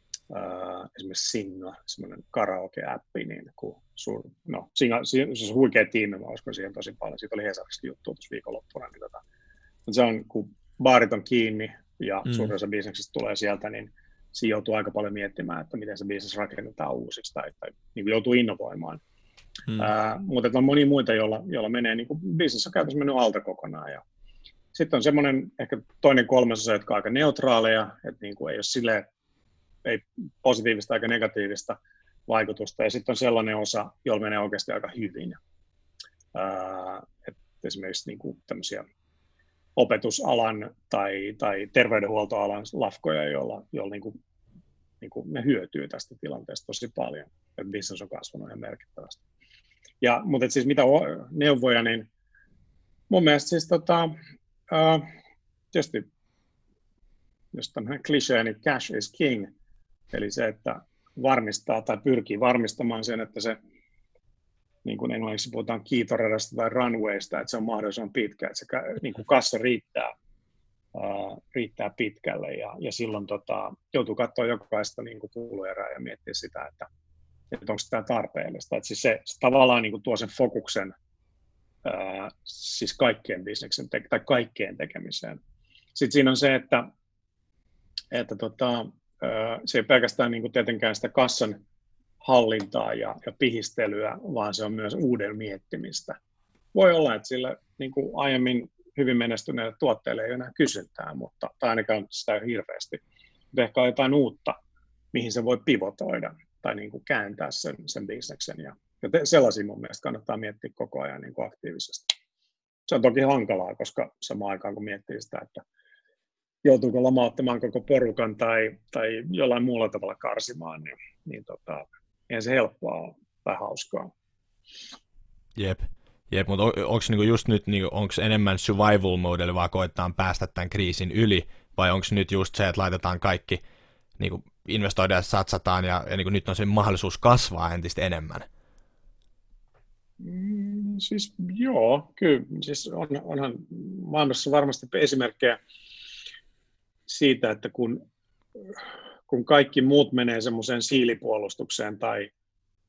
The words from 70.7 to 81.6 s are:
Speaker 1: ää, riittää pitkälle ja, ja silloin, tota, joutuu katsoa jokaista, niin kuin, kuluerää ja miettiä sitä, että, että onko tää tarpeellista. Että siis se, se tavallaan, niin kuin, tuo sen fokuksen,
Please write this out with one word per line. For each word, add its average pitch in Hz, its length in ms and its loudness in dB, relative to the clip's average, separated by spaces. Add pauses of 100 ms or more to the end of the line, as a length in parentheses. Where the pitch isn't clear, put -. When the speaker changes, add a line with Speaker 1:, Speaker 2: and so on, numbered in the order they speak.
Speaker 1:
ää, 101 340 -6 (180)
riittää 104 420 -6
pitkälle 101 580 -6
ja, 104 240 -10
ja 131 140 -6
silloin, 107 340 -6
tota, 101 460 -6 (220)
joutuu 117 200 0
katsoa 117 320 -2
jokaista, 113 560 -4
niin 113 180 -14
kuin, 107 100 -16
kuluerää 98 640 -10
ja - 80 -12
miettiä - 340 -12
sitä, - 320 -10
että, - 200 -16 (640)
että - 200 -8
onko 107 180 -6
tää 113 120 -2
tarpeellista. - 760 -4
Että - 100 -6
siis - 160 -8
se, 113 220 2
se - 160 -14
tavallaan, 127 420 6
niin 107 100 -2
kuin, 107 100 -10
tuo 117 140 -2
sen 107 120 -4
fokuksen, 107 640 -2 (880)